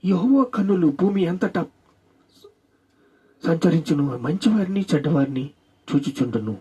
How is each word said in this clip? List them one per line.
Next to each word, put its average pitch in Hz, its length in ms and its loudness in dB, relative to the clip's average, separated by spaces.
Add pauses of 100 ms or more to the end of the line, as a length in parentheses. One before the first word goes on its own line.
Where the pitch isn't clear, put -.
యెహోవా 226 400 4
కన్నులు 196 420 0 (140)
భూమి 190 260 2
అంతటా 175 400 -2 (1800)
సంచరించును, 156 720 0
మంచివారిని 190 760 0
చెడ్డవారిని 143 560 0 (440)
చూచుచుండును. 117 680 -4